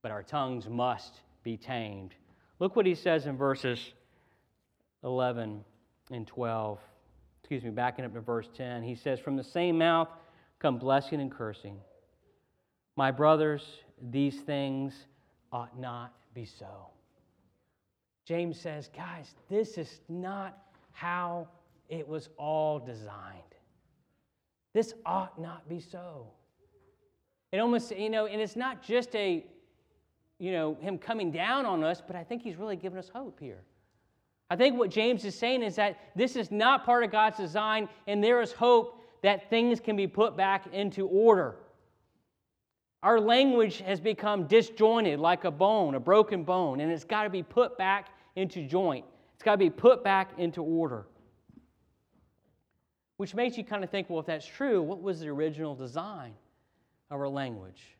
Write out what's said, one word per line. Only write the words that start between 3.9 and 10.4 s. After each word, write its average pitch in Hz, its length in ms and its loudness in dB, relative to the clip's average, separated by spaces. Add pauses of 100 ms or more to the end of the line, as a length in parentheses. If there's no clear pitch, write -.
eleven 120 640 -4 (480)
and 113 160 -10
twelve. 113 500 -6 (640)
Excuse 123 240 -8
me, 117 60 -6
backing 123 340 -4
up 117 80 -10
to 113 80 -12
verse 113 340 -4
ten. 123 300 -8
He 120 100 -8
says, 127 240 -4
"From 139 160 -6
the 135 80 -4
same 175 360 0
mouth 165 300 4 (520)